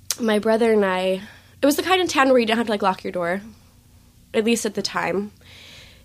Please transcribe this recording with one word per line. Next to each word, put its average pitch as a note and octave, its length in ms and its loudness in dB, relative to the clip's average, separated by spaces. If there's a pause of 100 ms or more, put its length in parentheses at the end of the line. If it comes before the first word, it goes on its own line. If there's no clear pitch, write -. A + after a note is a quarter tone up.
(200)
my G#3+ 180 2
brother A3 340 2
and G#3+ 140 4
I, F#3 380 -2 (380)
it C4 40 2
was C#4+ 120 2
the F4+ 60 -2
kind F#4 160 2
of F4+ 80 0
town C4+ 220 2
where C4 80 6
you A#3 80 4
don't A3 120 0
have A#3 100 -2
to, A#3 40 -2
like, G#3 120 -2
lock - 200 -2
your F#3+ 80 -8
door, F3+ 300 -4 (920)
at A3 100 0
least A3+ 220 0
at G3+ 80 -8
the G3 80 -4
time, F3+ 480 -4 (720)